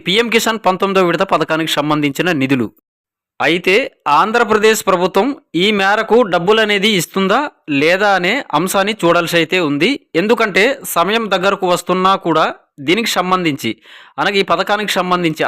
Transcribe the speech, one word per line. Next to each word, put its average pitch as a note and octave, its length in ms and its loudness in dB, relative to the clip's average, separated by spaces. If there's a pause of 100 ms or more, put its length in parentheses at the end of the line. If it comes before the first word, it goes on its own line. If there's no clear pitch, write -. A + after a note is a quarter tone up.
పీఎం A3 240 0
కిసాన్ A3 380 0
పంతొమ్మిదో F#3+ 400 2
విడత E3+ 240 0
పథకానికి D#3+ 460 0
సంబంధించిన D3+ 540 0 (100)
నిధులు. C3 280 0 (680)
అయితే F3 360 0 (440)
ఆంధ్రప్రదేశ్ G#3+ 720 2
ప్రభుత్వం F#3 360 2 (280)
ఈ F3 100 2 (160)
మేరకు G#3 380 2 (160)
డబ్బులు G3+ 320 2
అనేది G#3 320 0
ఇస్తుందా F#3+ 420 0 (400)
లేదా F#3+ 380 2
అనే F3+ 160 0 (240)
అంశాన్ని F#3+ 420 -2
చూడాల్సి E3+ 400 2
అయితే D#3+ 160 -2 (140)
ఉంది. D3+ 200 0 (300)
ఎందుకంటే G#3+ 440 2 (300)
సమయం G#3 300 0 (100)
దగ్గరకు F#3+ 380 0
వస్తున్నా F#3 420 -2 (120)
కూడా D#3+ 200 2 (400)
దీనికి G#3+ 220 0
సంబంధించి, F3 600 -2 (500)
అనగా G3 200 0
ఈ F#3+ 100 2
పథకానికి F#3+ 460 -2
సంబంధించి, F3+ 520 0